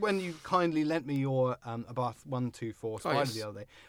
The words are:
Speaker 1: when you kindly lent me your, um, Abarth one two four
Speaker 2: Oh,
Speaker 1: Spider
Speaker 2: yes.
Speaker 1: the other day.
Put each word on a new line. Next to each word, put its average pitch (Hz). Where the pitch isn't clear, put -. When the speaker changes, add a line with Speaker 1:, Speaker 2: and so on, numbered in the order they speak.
Speaker 1:
when 202
you 175
kindly 170
lent 156
me 143
your, 131
um, 117
Abarth 120
one 127
two 113
four 110
Speaker 2:
Oh, 107
Speaker 1:
Spider 147
Speaker 2:
yes. 131
Speaker 1:
the 110
other 101
day. 104